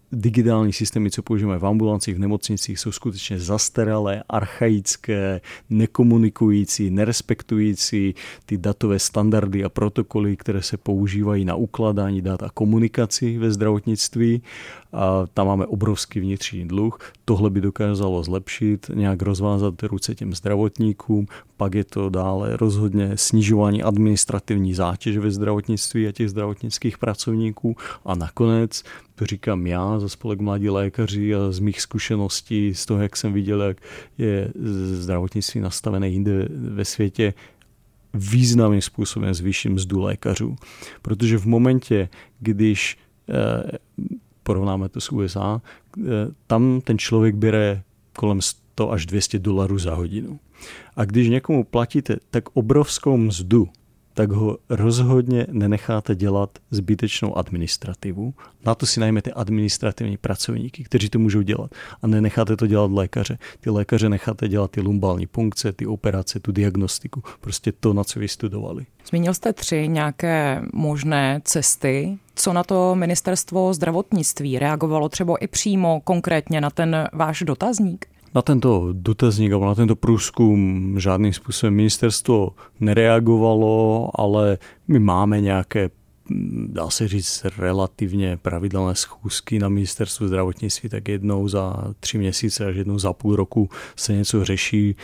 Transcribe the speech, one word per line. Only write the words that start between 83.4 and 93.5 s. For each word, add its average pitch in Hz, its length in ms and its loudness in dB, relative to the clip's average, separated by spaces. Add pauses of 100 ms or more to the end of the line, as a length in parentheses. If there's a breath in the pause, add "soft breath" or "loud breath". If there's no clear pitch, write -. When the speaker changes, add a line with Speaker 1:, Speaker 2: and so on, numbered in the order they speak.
Speaker 1:
ale 104 420 2 (300 loud breath)
my 143 120 6
máme 104 420 4
nějaké, 98 480 0 (800)
dá 87 220 -6
se - 180 -2
říct, 98 380 -4 (120)
relativně 95 840 0
pravidelné 92 540 -2
schůzky - 640 -6
na 98 100 0
ministerstvu 101 580 -2
zdravotnictví, 92 640 -4
tak 104 180 -8
jednou 101 400 -2
za 98 520 -4
tři - 180 -6
měsíce 101 480 -2
až 95 100 -2
jednou 101 240 -2
za 95 140 0
půl 104 220 0
roku 95 340 0 (260 loud breath)